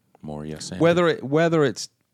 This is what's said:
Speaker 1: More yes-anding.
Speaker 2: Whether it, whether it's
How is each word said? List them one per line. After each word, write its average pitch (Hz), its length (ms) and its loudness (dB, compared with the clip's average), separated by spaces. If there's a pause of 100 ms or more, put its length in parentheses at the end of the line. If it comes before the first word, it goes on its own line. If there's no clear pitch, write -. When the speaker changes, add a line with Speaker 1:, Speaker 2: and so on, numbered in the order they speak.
(220)
Speaker 1:
More 76 220 -10
yes-anding. 78 360 -8
Speaker 2:
Whether 170 280 4
it, - 140 -2
whether 156 420 2
it's 110 240 -2 (260)